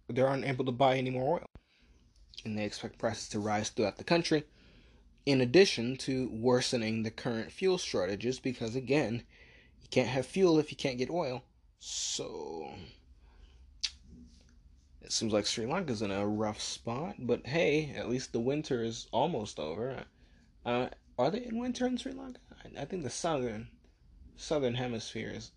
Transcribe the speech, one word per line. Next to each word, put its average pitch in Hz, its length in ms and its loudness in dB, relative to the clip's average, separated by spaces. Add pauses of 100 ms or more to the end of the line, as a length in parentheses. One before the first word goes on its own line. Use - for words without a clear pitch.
they 123 140 0
aren't 135 240 2
able 131 200 0
to 131 60 0
buy 131 260 4
any 127 120 -2
more 131 300 0
oil. - 60 -12 (1000)
And 107 120 -4
they 104 80 -2
expect 107 320 -8
prices - 320 -2
to 107 100 -2
rise 107 300 0
throughout 104 280 0
the - 60 -12
country, 165 420 4 (800)
in 135 160 6
addition 123 540 6
to 131 340 -2
worsening 113 720 2
the 110 80 -2
current 113 400 -4
fuel 185 260 2
shortages, 104 600 0
because 120 360 -4
again, 123 480 0 (580)
you - 80 -20
can't 123 200 4
have 131 160 0
fuel 175 340 6
if 147 120 0
you 127 60 -10
can't 131 200 -2
get 127 120 -2
oil. 139 340 -2 (360)
So, - 920 -6 (2250)
it - 100 -14
seems 107 220 0
like 104 120 4
Sri 113 200 -2
Lanka's 139 360 -2
in 101 100 -2
a 101 160 0
rough 107 340 -2
spot, 147 580 -6
but 120 280 -2
hey, 151 480 2
at 104 140 -6
least 127 240 -4
the 120 60 0
winter 135 440 0
is 113 280 -6
almost 127 480 0
over. 117 440 -4 (640)
Uh, 123 240 0 (280)
are 131 140 4
they 240 120 -4
in 226 140 -4
winter 247 280 -2
in 247 120 0
Sri 262 140 -8
Lanka? 262 280 -12 (240)
I, - 180 -12
I 139 40 -4
think 175 180 -6
the 120 60 -4
southern, 123 600 -2 (640)
southern 135 400 0
hemisphere 113 580 -4
is, 110 240 -12